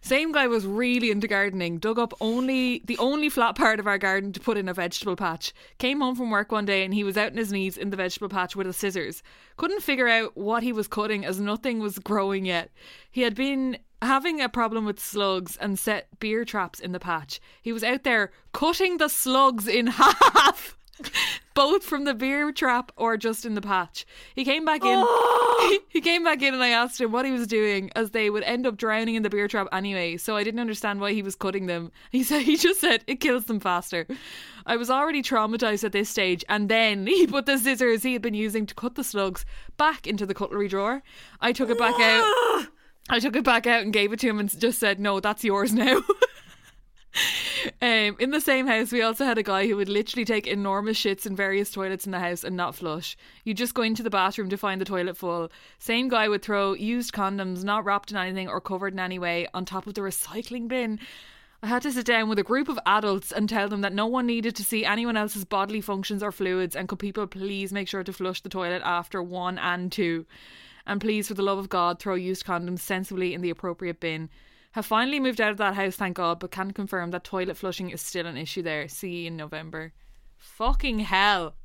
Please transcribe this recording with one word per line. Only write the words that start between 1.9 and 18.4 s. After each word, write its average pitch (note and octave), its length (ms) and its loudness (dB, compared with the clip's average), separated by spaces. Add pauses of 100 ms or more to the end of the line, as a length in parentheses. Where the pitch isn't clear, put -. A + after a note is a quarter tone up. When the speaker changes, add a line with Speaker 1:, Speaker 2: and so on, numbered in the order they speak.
Speaker 1:
up A#3 220 -2
only, B3+ 640 0
the A3+ 140 -4
only D4 300 2
flat A#3 260 2
part A3 240 2
of G#3 80 -2
our G3+ 100 2
garden G3 340 0
to - 80 -10
put A3 180 -2
in F#3+ 120 -2
a F3+ 40 -4
vegetable F3+ 440 -4
patch. E3+ 360 -4 (260)
Came C#4 200 0
home B3+ 160 0
from A#3+ 140 -4
work G#3 220 0
one G#3 140 0
day G3 200 2
and F#3+ 80 -2
he G#3 100 2
was G3 140 0
out G#3+ 140 0
on G3 60 -6
his G#3+ 140 -2
knees F#3+ 260 -2
in G3+ 120 -4
the G3 80 -6
vegetable F#3 320 -4
patch F#3 260 -4
with G3 120 -4
his F#3 100 -6
scissors. F#3 440 -4 (360)
Couldn't F#4 260 -2
figure B3+ 240 2
out A3+ 300 2
what A3+ 260 -2
he B3 80 -2
was G#3+ 160 -2
cutting G#3 380 -2
as F#3 160 -4
nothing A3+ 380 -2
was G#3 200 -6
growing G3 460 -2
yet. F3 240 -2 (420)
He B3+ 120 0
had A3+ 120 0
been C4 440 -2 (240)
having C4+ 360 2
a B3+ 80 0
problem A3+ 380 0
with G#3 140 -4
slugs F#3+ 580 -2
and G3 220 -4
set G#3+ 280 -2 (120)
beer A3 260 -2
traps G3 340 -6
in F3+ 120 -8
the F3+ 80 -6
patch. D#3+ 420 -6 (220)
He A3+ 100 -4
was A3+ 100 -4
out B3 200 0
there A3+ 280 2 (220)